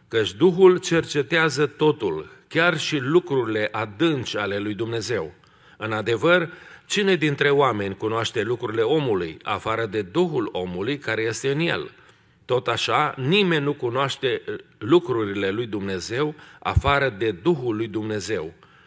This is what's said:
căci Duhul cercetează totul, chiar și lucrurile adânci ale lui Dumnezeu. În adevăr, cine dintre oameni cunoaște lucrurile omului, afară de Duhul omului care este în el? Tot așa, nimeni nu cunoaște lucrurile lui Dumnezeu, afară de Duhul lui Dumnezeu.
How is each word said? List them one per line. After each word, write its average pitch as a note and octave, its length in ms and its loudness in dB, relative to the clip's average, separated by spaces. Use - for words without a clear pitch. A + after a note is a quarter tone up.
căci G#2 260 0
Duhul F3+ 440 6
cercetează D3+ 880 0
totul, G#2 640 0
chiar E3 300 2
și D3+ 200 -4
lucrurile B2+ 760 0
adânci A2 640 -2
ale G2+ 220 -2
lui G#2 160 -4
Dumnezeu. G#2+ 600 -4
În G#2+ 140 -6
adevăr, A#2 600 2
cine G3 300 2
dintre C#3+ 340 2
oameni A2 460 2
cunoaște A2 480 -2
lucrurile A2+ 380 -2
omului, A2 640 0
afară A2 420 -2
de G#2 160 -4
Duhul C3+ 500 -2
omului F#2 460 -4
care A2 240 -4
este A2+ 300 -2
în C#3+ 80 -2
el? B2 320 -2
Tot - 220 -2
așa, A#2+ 500 0
nimeni E3 460 2
nu C#3+ 100 0
cunoaște C3 680 -2
lucrurile G#2+ 720 2
lui A2 160 -2
Dumnezeu, G#2 720 -4
afară C3+ 500 2
de G#2+ 220 -2
Duhul B2 440 -2
lui A2+ 120 -4
Dumnezeu. G#2 680 -6